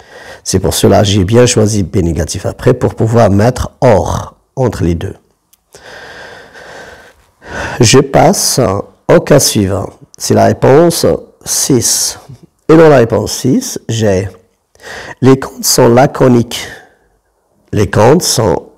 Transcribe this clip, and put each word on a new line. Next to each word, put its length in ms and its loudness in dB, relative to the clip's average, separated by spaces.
C'est 140 -2
pour 160 -2
cela 240 2
que 80 2
j'ai 180 0
bien 220 4
choisi 380 0
B 140 -6
négatif 460 -4
après 300 -2
pour 200 -4
pouvoir 360 2
mettre 400 0
or 540 0
entre 280 -2
les 100 0
deux. 200 -10
Je 200 2
passe 600 0
au 120 4
cas 200 2
suivant. 480 -2
C'est 160 -2
la 120 2
réponse 600 2
six. 720 -2
Et 80 6
dans 140 6
la 80 6
réponse 340 0
six, 560 -4
j'ai 400 -2
les 200 4
contes 240 -12
sont 240 2
laconiques. 800 0
Les 180 -2
contes 320 4
sont 560 -2